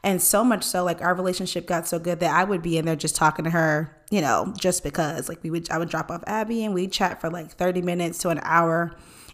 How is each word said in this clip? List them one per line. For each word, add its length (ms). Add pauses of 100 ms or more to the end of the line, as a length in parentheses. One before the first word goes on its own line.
And 180
so 220
much 200
so, 200
like, 180
our 140
relationship 500
got 220
so 100
good 220
that 120
I 120
would 180
be 160
in 80
there 100
just 200
talking 300
to 60
her, 460 (140)
you 100
know, 340
just 280
because, 460
like, 120
we 80
would, 220
I 80
would 100
drop 220
off 160
Abby 360
and 120
we'd 160
chat 300
for, 100
like, 220
thirty 280
minutes 380
to 100
an 140
hour 500 (400)